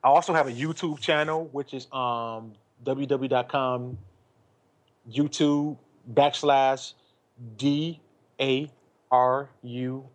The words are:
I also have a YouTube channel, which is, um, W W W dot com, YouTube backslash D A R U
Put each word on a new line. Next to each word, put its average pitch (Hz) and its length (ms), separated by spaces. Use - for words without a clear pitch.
I 120 40
also 170 260
have 151 120
a 127 60
YouTube 156 480
channel, 156 500
which 139 240
is, 131 180
um, 117 600
W 135 200
W - 20
W 135 220
dot 127 200
com, 127 500
YouTube 147 640
backslash 135 800
D 147 440
A 135 300
R 127 380
U 127 420